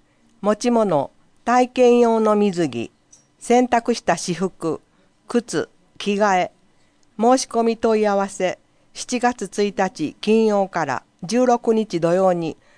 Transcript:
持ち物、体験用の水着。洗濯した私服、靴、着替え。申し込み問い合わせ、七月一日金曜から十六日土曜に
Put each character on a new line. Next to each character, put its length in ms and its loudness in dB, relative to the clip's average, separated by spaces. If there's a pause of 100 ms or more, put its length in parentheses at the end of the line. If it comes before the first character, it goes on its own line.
(420)
持 160 0
ち 140 -2
物、 380 0 (360)
体 240 2
験 300 4
用 200 2
の 160 2
水 320 2
着。 240 -8 (480)
洗 280 2
濯 260 0
し 80 -6
た 160 -2
私 160 -6
服、 480 -6 (480)
靴、 400 -4 (280)
着 180 -4
替 220 0
え。 140 -2 (680)
申 200 4
し 80 -8
込 160 -2
み 140 0
問 220 0
い 60 0
合 100 0
わ 140 -2
せ、 300 -6 (340)
七 260 -8
月 260 -2
一 300 -4
日 460 -4
金 240 2
曜 220 0
か 180 -4
ら 180 -4 (200)
十 240 0
六 260 0
日 260 -2
土 140 0
曜 180 2
に 260 -4 (200)